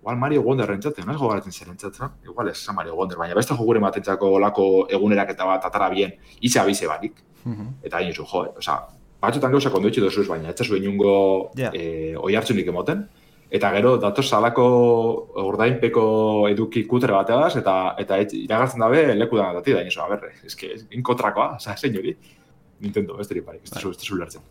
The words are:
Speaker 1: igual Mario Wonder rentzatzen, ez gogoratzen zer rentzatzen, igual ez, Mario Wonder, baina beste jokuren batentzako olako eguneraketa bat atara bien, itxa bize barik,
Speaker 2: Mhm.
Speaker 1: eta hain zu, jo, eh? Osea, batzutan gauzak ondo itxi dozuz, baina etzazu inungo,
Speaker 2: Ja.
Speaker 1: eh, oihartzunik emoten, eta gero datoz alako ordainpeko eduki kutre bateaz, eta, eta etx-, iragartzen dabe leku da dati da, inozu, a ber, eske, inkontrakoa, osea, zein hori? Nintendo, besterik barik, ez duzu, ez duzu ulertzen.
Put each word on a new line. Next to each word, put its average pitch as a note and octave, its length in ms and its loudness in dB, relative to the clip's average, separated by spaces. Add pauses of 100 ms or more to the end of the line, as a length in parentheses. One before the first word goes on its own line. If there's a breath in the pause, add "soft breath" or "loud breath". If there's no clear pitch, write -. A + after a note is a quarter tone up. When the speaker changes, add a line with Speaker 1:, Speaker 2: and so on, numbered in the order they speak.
Speaker 1:
igual A2+ 160 -6
Mario C#3+ 260 2
Wonder A#2+ 240 0
rentzatzen, G2+ 440 -6
ez D3+ 60 -4
gogoratzen G#2 360 -2
zer - 160 -16
rentzatzen, G2+ 400 -12 (160)
igual F2+ 240 -6
ez, E2 100 -8 (160)
Mario E2 220 -6
Wonder, F2+ 220 -4
baina E2+ 160 -6
beste A#2+ 200 0
jokuren A2+ 280 2
batentzako G2 580 0
olako G2 500 4
eguneraketa G2 540 2
bat F#2 200 0
atara F#2+ 260 0
bien, F#2+ 240 0 (260 soft breath)
itxa B2 240 4
bize G2 240 0
barik, D#2 340 -6 (220)
Speaker 2:
Mhm. G#2+ 220 -8 (180)
Speaker 1:
eta E2+ 140 -6
hain F2 140 -2
zu, D#2 120 -8
jo, F2+ 220 -4
eh? - 120 -10
Osea, D#2 220 -4 (400)
batzutan B2+ 320 0
gauzak C3 220 2
ondo G2 140 0
itxi - 120 0
dozuz, G2 280 0
baina D#2+ 220 -8
etzazu G#2 260 -4
inungo, G2 800 2
Speaker 2:
Ja. B2 160 -4
Speaker 1:
eh, D#2+ 440 -6
oihartzunik G2+ 500 0
emoten, F#2 400 -4 (440 soft breath)
eta G2+ 220 0
gero A#2 260 4
datoz G#2 340 0
alako A#2 320 4 (720)
ordainpeko A2 1120 2
eduki G#2+ 380 0
kutre B2 260 2
bateaz, A#2+ 440 2
eta, F#2+ 420 0
eta G2 200 0
etx-, G#2+ 160 0 (100)
iragartzen A#2+ 360 0
dabe B2+ 340 4
leku A2+ 220 0
da F#2+ 180 0
dati F2+ 180 0
da, F2+ 100 2
inozu, F2+ 180 -6
a D#2+ 80 -6
ber, - 240 -6 (120)
eske, - 300 -12 (160)
inkontrakoa, A#2+ 680 0
osea, G#2 200 -10
zein B2+ 200 -4
hori? - 200 -6 (640 soft breath)
Nintendo, G2+ 360 -4
besterik G2+ 280 -8
barik, - 200 -18
ez - 80 -18
duzu, - 180 -6
ez E2+ 80 -12
duzu - 160 -10
ulertzen. E2+ 360 -8